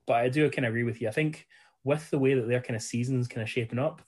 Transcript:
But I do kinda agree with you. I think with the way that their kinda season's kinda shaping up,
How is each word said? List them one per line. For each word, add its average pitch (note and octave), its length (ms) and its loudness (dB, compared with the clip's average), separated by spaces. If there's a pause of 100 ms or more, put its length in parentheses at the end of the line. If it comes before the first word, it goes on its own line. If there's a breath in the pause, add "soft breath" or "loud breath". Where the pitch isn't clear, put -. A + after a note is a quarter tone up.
But A#2+ 120 4
I B2 100 2
do D3 220 4
kinda C3 180 0
agree A#2 160 0
with A#2 180 -2
you. A#2 60 0
I - 20 -4
think D#3 380 -2 (360 soft breath)
with D3 260 0
the D#3 80 2
way C3+ 160 4
that A#2+ 140 2
their B2 120 2
kinda A#2 200 -6
season's B2 480 0
kinda A2 180 -6
shaping B2 340 -4
up, D#3+ 280 -4